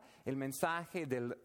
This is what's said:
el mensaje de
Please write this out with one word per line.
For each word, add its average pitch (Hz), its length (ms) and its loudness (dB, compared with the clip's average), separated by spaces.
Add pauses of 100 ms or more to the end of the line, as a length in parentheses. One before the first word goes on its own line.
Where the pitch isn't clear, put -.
(240)
el 135 140 0
mensaje 165 680 0
de 120 400 0